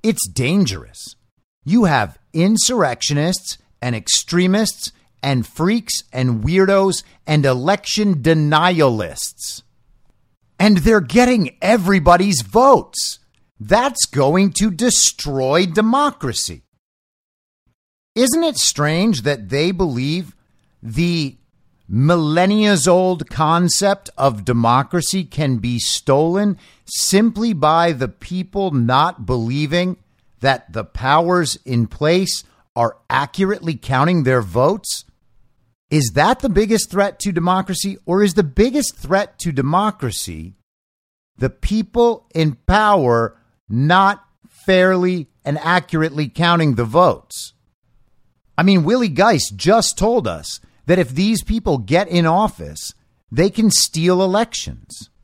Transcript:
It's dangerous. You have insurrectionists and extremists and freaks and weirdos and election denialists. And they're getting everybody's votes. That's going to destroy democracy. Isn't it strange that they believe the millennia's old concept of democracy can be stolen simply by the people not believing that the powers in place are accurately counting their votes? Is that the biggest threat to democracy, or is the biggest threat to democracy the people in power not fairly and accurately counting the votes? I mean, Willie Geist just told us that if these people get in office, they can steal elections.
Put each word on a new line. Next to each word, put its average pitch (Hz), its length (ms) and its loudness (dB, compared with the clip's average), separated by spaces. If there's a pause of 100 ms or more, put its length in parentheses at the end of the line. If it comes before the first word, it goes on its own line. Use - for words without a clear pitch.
It's 214 260 -2
dangerous. 123 840 -4 (500)
You 208 200 2
have 131 340 0 (120)
insurrectionists 175 1300 0 (240)
and 120 140 -4
extremists 185 960 -2 (320)
and 135 240 -2
freaks 214 560 -4 (100)
and 123 300 -2
weirdos 190 600 2 (220)
and 151 180 2
election 165 800 0
denialists. 151 1400 0 (960)
And 202 180 6
they're 208 240 4
getting 208 580 2
everybody's 185 840 2
votes. 233 760 2 (420)
That's 220 460 0
going 160 540 2
to 214 100 2
destroy 156 960 0
democracy. 214 960 -2 (1500)
Isn't 262 300 0
it 311 140 -2
strange 156 680 0
that 120 260 -4
they 156 220 0
believe 156 640 -4 (480)
the 147 540 -2 (520)
millennia's 170 1000 2
old 185 420 0
concept 175 880 0
of 123 260 0
democracy 127 800 0
can 139 340 -4
be 120 220 -4
stolen 170 760 0 (280)
simply 220 680 0
by 160 400 2
the 127 160 -4
people 185 640 -6
not 131 540 0
believing 143 680 -2 (460)
that 131 320 -2
the 110 100 -6
powers 165 840 0
in 120 220 0
place 175 560 -2 (320)
are 117 220 -2 (120)
accurately 165 680 -4
counting 143 480 0
their 127 180 2
votes? 127 640 -4 (840)
Is 139 260 0
that 196 260 2
the 269 80 -2
biggest 208 420 0
threat 196 300 -2
to 202 100 -4
democracy, 185 760 -2
or 185 160 0
is 196 120 2
the 202 100 2
biggest 233 540 0
threat 196 420 -2
to 165 140 -6
democracy 131 1040 -4 (840)
the 127 120 -2
people 226 840 -2
in 156 200 0 (120)
power 170 720 2 (300)
not 180 560 2 (240)
fairly 185 800 0 (180)
and 143 140 -4
accurately 156 680 -2
counting 165 480 0
the 120 80 0
votes? 131 680 0 (1040)
I 160 60 2
mean, 185 200 4
Willie 233 240 0
Geist 160 480 0
just 202 420 0
told 214 300 0
us 80 320 -10 (280)
that 185 120 2
if 135 100 -2
these 185 340 -2
people 214 340 -4
get 147 300 -2
in 170 180 0
office, 160 680 -4 (360)
they 160 200 0
can 214 200 0
steal 180 520 0
elections. - 880 -6 (140)